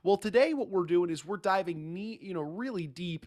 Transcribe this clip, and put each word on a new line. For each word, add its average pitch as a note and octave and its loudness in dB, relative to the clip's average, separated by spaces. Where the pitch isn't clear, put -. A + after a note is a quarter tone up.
Well, G3 6
today C4 4
what C4 -2
we're F#3 2
doing F3 4
is D#3 -6
we're G3 -6
diving E3+ 0
ne-, G#3 -8
you F#3 -8
know, D#3+ -4
really F#3 -6
deep E3 -8